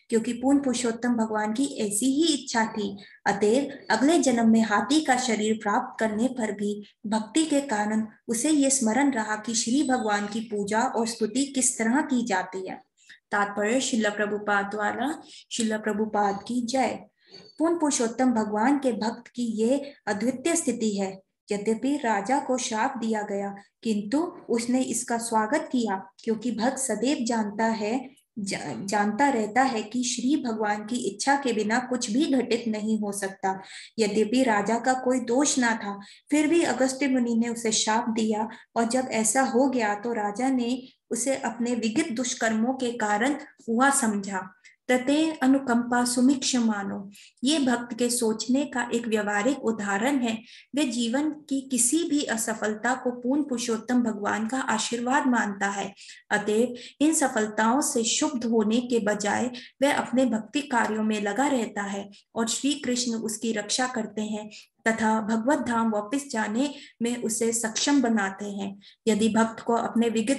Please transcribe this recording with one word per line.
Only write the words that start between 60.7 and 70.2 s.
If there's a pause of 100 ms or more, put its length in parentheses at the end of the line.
में
लगा
रहता
है (240)
और
श्री
कृष्ण
उसकी
रक्षा
करते
हैं (380)
तथा
भगवत
धाम
वापस
जाने (280)
में
उसे
सक्षम
बनाते
हैं। (260)
यदि
भक्त
को
अपने
विगत